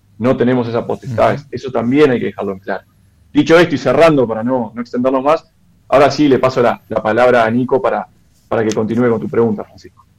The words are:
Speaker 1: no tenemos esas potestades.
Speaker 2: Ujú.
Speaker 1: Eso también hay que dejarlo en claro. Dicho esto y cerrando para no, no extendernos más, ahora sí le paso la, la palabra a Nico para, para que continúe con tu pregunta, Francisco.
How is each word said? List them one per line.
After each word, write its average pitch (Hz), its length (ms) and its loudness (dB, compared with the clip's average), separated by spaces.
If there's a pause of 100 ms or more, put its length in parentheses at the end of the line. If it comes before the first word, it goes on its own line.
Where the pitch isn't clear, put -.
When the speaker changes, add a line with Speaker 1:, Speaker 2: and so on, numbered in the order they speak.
(180)
Speaker 1:
no 127 180 0
tenemos 123 320 0
esas 113 160 -4
potestades. 113 580 -2
Speaker 2:
Ujú. - 100 -20
Speaker 1:
Eso 127 180 -10
también 131 400 2
hay 120 80 0
que 107 80 -6
dejarlo 101 260 -8
en 95 80 -12
claro. 95 240 -10 (480)
Dicho 151 260 4
esto 165 180 2
y - 20 -6
cerrando 139 480 2
para 110 160 -6
no, 120 320 -4
no 117 60 -12
extendernos 131 420 -4
más, 156 220 0 (440)
ahora 135 220 4
sí 147 180 0
le 127 120 4
paso 131 220 0
la, 107 260 0
la 110 140 -4
palabra 117 420 2
a 110 60 0
Nico 127 300 0
para, 107 260 -4 (420)
para 113 160 -2
que 107 100 -2
continúe 117 340 -2
con 110 120 0
tu 104 80 -8
pregunta, 110 360 0
Francisco. - 400 -20 (140)